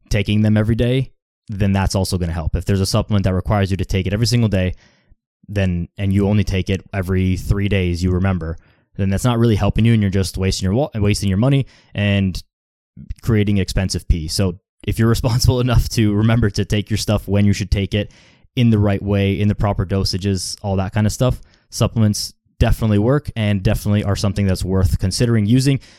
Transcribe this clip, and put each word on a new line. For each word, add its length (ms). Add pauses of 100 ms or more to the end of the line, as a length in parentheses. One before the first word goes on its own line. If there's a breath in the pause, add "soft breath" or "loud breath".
taking 320
them 160
every 180
day, 360 (360)
then 240
that's 240
also 220
gonna 140
help. 240
If 100
there's 160
a 40
supplement 380
that 100
requires 380
you 60
to 80
take 220
it 60
every 140
single 220
day, 240 (720 soft breath)
then, 400 (100)
and 140
you 160
only 160
take 260
it 140 (100)
every 440
three 320
days, 340
you 80
remember, 460 (380 soft breath)
then 140
that's 140
not 160
really 160
helping 300
you, 80
and 80
you're 80
just 280
wasting 280
your 80
wa-, 220
wasting 340
your 80
money 280 (280 soft breath)
and 500 (800)
creating 360
expensive 500
pee. 200
So 320 (280)
if 100
you're 120
<laughs> 80
responsible 420
enough 300
to 240
remember 360
to 160
take 240
your 80
stuff 300
when 180
you 80
should 180
take 220
it, 180 (440 soft breath)
in 140
the 100
right 220
way, 380
in 100
the 60
proper 300
dosages, 760
all 160
that 160
kind 120
of 60
stuff, 300 (300 soft breath)
supplements 640 (240)
definitely 400
work 380
and 260
definitely 420
are 120
something 300
that's 180
worth 340
considering 480
using, 340 (200 loud breath)